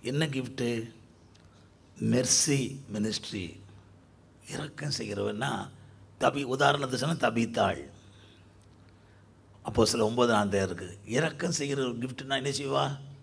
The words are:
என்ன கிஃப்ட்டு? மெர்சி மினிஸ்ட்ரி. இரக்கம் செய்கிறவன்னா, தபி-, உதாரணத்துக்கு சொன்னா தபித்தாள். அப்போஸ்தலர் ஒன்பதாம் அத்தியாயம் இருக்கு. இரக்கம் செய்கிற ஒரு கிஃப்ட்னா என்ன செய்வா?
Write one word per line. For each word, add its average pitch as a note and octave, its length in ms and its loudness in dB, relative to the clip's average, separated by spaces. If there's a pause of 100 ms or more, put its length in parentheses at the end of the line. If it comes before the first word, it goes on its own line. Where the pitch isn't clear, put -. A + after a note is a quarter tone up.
என்ன C#3+ 240 0
கிஃப்ட்டு? A#2+ 680 -4 (1040)
மெர்சி B2+ 760 2 (160)
மினிஸ்ட்ரி. G#2 680 -4 (880)
இரக்கம் D3 500 -6
செய்கிறவன்னா, G#2+ 720 -4 (520)
தபி-, C3+ 260 2
உதாரணத்துக்கு C#3 480 2
சொன்னா C#3+ 200 0
தபித்தாள். A2+ 760 0 (1700)
அப்போஸ்தலர் A2+ 380 4
ஒன்பதாம் A#2 400 4
அத்தியாயம் F#2+ 340 2
இருக்கு. F2+ 280 -12
இரக்கம் D#3 480 0
செய்கிற C#3 300 -2
ஒரு B2 160 -2
கிஃப்ட்னா B2+ 200 -6
என்ன C3+ 320 -2
செய்வா? C#3 480 -2 (240)